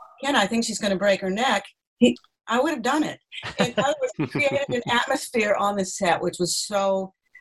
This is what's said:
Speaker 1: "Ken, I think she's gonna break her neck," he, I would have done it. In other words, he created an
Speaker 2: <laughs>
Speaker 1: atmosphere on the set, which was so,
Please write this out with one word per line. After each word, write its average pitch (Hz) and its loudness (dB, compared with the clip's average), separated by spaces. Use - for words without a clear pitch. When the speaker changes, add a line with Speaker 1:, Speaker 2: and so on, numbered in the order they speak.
Speaker 1:
"Ken, 277 2
I 226 6
think 233 0
she's 208 -6
gonna 196 0
break 196 2
her 190 -4
neck," 220 0
he, 240 6
I 233 0
would 311 2
have 254 -4
done 285 2
it. 147 -4
In 214 0
other 285 2
words, 254 -4
he 151 -2
created 277 0
an 247 -2
Speaker 2:
<laughs> - -4
Speaker 1:
atmosphere 240 0
on 202 0
the 190 0
set, 175 0
which 175 -4
was 170 -2
so, 190 -2